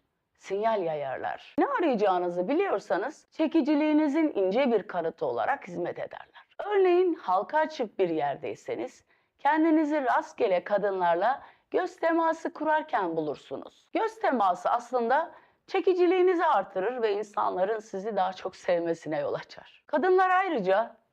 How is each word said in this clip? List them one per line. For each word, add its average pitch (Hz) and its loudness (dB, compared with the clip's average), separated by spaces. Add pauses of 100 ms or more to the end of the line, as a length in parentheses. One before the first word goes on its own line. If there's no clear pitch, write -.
(340)
sinyal 208 -2
yayarlar. 147 -6
Ne 370 2
arayacağınızı 185 0
biliyorsanız 247 -2
çekiciliğinizin 302 2
ince 214 2
bir 202 2
kanıtı 165 -4
olarak 123 -2
hizmet 175 -8
ederler. - -14 (180)
Örneğin 370 4
halka 202 -2
açık 302 -2
bir 180 2
yerdeyseniz 147 -6 (340)
kendinizi 311 2
rastgele 233 0
kadınlarla 190 0 (280)
göz 349 -4
teması 330 0
kurarken 302 -2
bulursunuz. - -8
Göz 427 -2
teması 208 0
aslında 247 0 (360)
çekiciliğinizi 359 2
artırır 226 0
ve 214 2
insanların 208 -2
sizi 208 -8
daha 190 0
çok - -10
sevmesine 170 -2
yol 131 -4
açar. - -12
Kadınlar 370 2
ayrıca 233 0 (180)